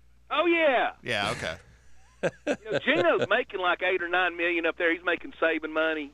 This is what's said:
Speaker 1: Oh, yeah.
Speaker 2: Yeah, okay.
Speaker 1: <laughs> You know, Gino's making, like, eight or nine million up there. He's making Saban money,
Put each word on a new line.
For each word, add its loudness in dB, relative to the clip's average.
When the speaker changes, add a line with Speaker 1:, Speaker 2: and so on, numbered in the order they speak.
Speaker 1:
Oh, 2
yeah. 2
Speaker 2:
Yeah, 0
okay. -6
Speaker 1:
<laughs> 0
You -4
know, 0
Gino's 2
making, -2
like, 0
eight 0
or -6
nine 0
million -2
up 0
there. 2
He's -4
making -2
Saban 0
money, -2